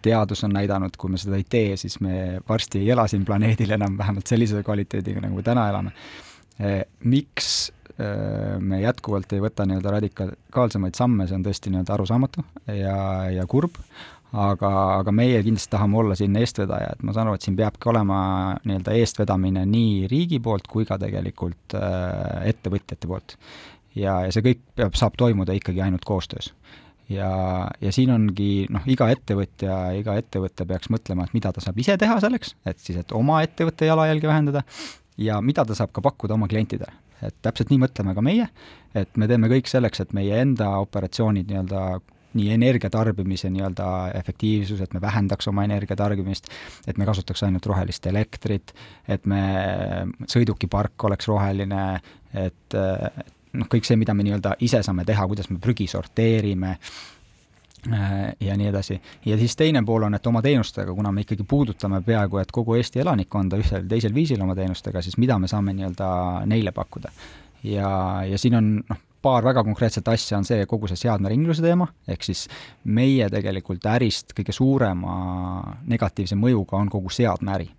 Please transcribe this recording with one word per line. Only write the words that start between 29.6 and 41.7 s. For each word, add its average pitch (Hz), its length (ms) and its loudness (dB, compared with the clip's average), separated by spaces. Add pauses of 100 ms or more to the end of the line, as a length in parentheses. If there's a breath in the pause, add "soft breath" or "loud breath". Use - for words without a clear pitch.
iga 104 180 -4
ettevõte 92 540 -4
peaks 92 240 -4
mõtlema, 90 340 -4
et - 80 -10
mida 101 160 0
ta - 80 -8
saab 98 220 -4
ise 196 180 2
teha 220 240 4
selleks, 240 300 -2 (100)
et 92 160 -6
siis, 87 220 -6
et - 100 -10
oma 147 320 4
ettevõtte 160 400 -2
jalajälge 156 460 2
vähendada 143 320 2 (580 loud breath)
ja 107 240 0
mida 139 240 2
ta 107 80 -2
saab - 160 -2
ka - 80 -4
pakkuda 107 380 0
oma 104 100 0
klientidele. 107 460 -2 (260)
Et 107 240 -8
täpselt 110 240 -2
nii 135 160 6
mõtleme 95 320 -2
ka 107 80 0
meie, 214 240 2 (480 loud breath)
et 98 240 -2
me 110 80 4
teeme 113 240 4
kõik 131 160 2
selleks, 120 320 2
et 98 160 -4
meie 101 240 0
enda 117 300 2 (160)
operatsioonid 101 680 0
nii-öelda 95 320 -2 (480)